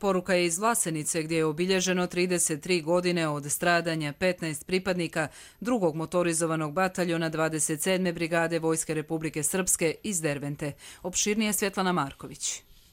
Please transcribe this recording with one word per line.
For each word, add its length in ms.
Poruka 340
je 120
iz 120
Vlasenice, 640
gdje 140
je 80
obilježeno 600
trideset 560
tri 180
godine 480
od 240
stradanja 600
petnaest 540
pripadnika 600
drugog 360
motorizovanog 760
bataljona 560
dvadeset 540
sedme 300
brigade 460
Vojske 360
Republike 480
Srpske 600
iz 180
Dervente. 520
Opširnije 500
Svjetlana 400
Marković. 680